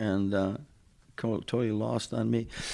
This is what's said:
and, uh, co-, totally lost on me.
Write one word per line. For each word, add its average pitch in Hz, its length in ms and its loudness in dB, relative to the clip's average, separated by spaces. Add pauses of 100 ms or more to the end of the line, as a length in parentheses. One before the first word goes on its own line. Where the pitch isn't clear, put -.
and, 98 340 2
uh, 95 220 2 (580)
co-, 113 240 -2
totally 120 320 0
lost 113 420 0
on 117 200 2
me. 113 160 0 (260)